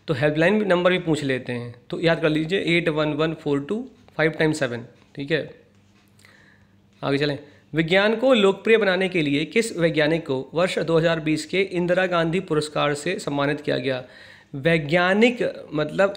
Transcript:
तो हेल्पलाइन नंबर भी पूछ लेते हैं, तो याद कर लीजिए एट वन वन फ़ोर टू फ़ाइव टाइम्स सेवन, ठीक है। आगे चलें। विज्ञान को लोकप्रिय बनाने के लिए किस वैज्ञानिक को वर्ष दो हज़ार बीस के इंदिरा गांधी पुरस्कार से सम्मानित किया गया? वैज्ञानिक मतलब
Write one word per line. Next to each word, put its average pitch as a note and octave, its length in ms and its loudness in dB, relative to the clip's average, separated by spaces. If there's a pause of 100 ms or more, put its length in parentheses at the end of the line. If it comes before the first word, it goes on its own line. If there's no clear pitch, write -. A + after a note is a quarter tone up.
तो E3 60 -2
हेल्पलाइन D#3+ 540 2
नंबर F3+ 240 4
भी F3+ 80 2
पूछ D#3 240 -2
लेते B2+ 300 -4
हैं, A#2+ 220 -8 (140)
तो - 100 -8
याद D#3+ 220 0
कर D#3+ 80 2
लीजिए D#3+ 300 -2
एट E3+ 300 0
वन D3+ 180 0
वन D#3 260 -2
फ़ोर C#3+ 360 -2
टू A#3 180 -6 (300)
फ़ाइव D#3+ 140 2
टाइम्स D#3 280 0
सेवन, A#2+ 260 -4 (300)
ठीक C#3+ 160 -8
है। D3+ 200 -2 (1500)
आगे C#3 140 0
चलें। D3 220 -2 (340)
विज्ञान F#3+ 420 4
को B3+ 180 2
लोकप्रिय G3+ 440 4
बनाने F#3+ 320 2
के F3 120 0
लिए D3 240 0
किस A3 320 -2
वैज्ञानिक E3 480 2
को C3+ 280 -4
वर्ष F#3 260 0
दो E3 180 0
हज़ार E3 220 2
बीस D3+ 260 -2
के F#3 160 -2
इंदिरा F3+ 440 0
गांधी E3+ 340 0
पुरस्कार D3+ 540 -2
से F3 260 -4
सम्मानित C#3+ 420 -2
किया C#3 160 -2
गया? B2+ 260 -4 (520)
वैज्ञानिक F3 1160 0
मतलब D#3 440 0